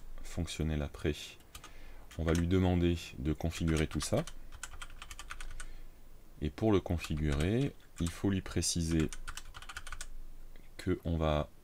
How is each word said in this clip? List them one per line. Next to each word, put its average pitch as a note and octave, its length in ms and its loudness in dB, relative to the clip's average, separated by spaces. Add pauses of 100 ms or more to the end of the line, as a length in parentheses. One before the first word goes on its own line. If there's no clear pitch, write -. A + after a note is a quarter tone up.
(240)
fonctionnel D#2 580 0
après, D2 340 0 (1040)
on E2 40 0
va D#2+ 100 6
lui E2+ 140 4
demander F2+ 500 6 (200)
de D2 160 2
configurer D#2+ 540 2
tout D2+ 140 -2
ça. C3 220 2 (2250)
Et D2+ 80 0
pour A2 220 2
le G2 80 8
configurer, E2 920 2 (260)
il E2+ 100 0
faut - 200 0
lui F#2+ 120 4
préciser E2 680 2 (1700)
que - 260 2
on E2 140 2
va D#2 320 4 (140)